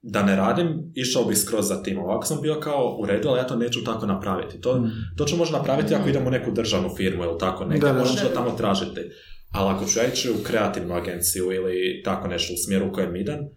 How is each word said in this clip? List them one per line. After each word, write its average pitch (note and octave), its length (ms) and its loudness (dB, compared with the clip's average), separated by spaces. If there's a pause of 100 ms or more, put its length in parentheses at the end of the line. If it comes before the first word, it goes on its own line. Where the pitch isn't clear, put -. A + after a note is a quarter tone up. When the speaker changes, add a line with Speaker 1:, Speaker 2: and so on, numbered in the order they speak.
Speaker 1:
da G#2 200 0
ne G2 120 4
radim, A#2 320 2 (280)
išao B2+ 300 0
bi G#2+ 100 2
skroz G#2 320 0
za G2 160 -2
tim. F#2+ 160 -2
Ovako F#2 260 -2
sam D3 160 -2
bio D3+ 160 0
kao, C#3 420 0
"U G#2 60 -2
redu, G2+ 240 0
ali B2+ 100 4
ja B2+ 80 0
to B2+ 80 -2
neću A#2 280 0
tako A2+ 220 -2
napraviti. F#2+ 560 -2
To, - 140 2
Speaker 2:
Mhm. A#2+ 120 2 (300)
Speaker 1:
to D3 80 2
ću D3 120 2
možda D#3 200 2
napraviti C#3+ 360 2
ako - 80 2
Speaker 3:
Mhm. C#3+ 80 2
Speaker 1:
idem C3+ 180 2
u B2+ 40 0
neku A#2+ 200 0
državnu G2+ 400 0
firmu F2+ 320 -2
ili E2 160 -2
tako, F#2 260 -2
negdje D3+ 160 2
Speaker 2:
Da, C#3+ 120 6
da. B2+ 60 4
Speaker 1:
možeš B2+ 180 4
to - 100 2
Speaker 3:
Da. - 60 2
Speaker 1:
tamo A#2 180 0
tražiti." G2 500 0 (500)
Ali G2 180 2
ako G2 160 0
ću G2+ 140 2
ja A#2+ 60 4
ići B2+ 260 0
u G#2+ 120 0
kreativnu F#2+ 520 0
agenciju F2+ 560 -2
ili F#2 520 0
tako G2 240 -2
nešto F2 260 -2
u F2 40 -6
smjeru F#2+ 300 0
u F#2+ 60 -4
kojem F2 220 -2
idem G2+ 240 -4 (160)